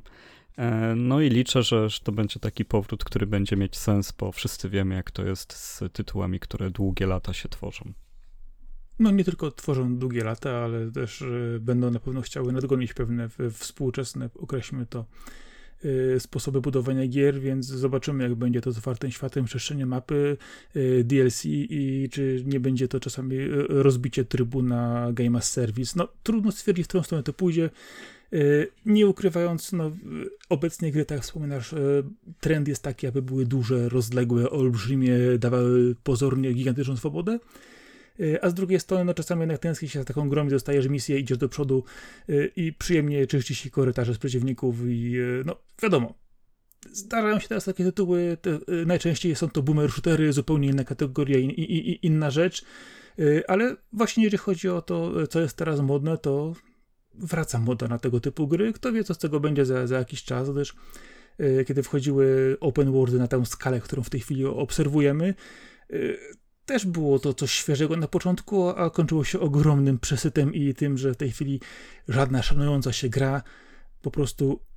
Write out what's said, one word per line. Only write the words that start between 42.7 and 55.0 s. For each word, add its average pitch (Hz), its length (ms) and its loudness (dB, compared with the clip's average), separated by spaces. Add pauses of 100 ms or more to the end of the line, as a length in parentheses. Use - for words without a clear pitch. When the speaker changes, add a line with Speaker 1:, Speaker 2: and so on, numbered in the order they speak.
Speaker 2:
przyjemnie 147 540 0
czyści 131 280 0
się - 140 -10
korytarze 127 440 0
z 110 40 -6
przeciwników 127 580 -2 (120)
i, 120 300 -2
e, 123 280 -2
no, 175 100 -4 (280)
wiadomo. 156 300 2 (800)
Zdarzają 214 480 0
się - 80 -8
teraz 214 180 -4
takie 185 180 -2
tytuły, 175 580 2
te, 175 100 -2
e, 151 80 -2 (260)
najczęściej 170 500 2
są 160 140 -2
to 147 140 -2
boomer 151 280 2
shootery, 156 420 2
zupełnie 143 340 2
inna 139 160 2
kategoria 139 560 0
i, 131 60 4
i, 135 260 -2
i, 170 200 0
i - 140 -4
inna 156 260 2
rzecz. 165 340 0 (540)
E, 151 300 4
ale 220 260 2 (160)
właśnie 220 320 2
jeżeli 208 140 4
chodzi 185 320 -2
o 175 120 -2
to, 170 400 -2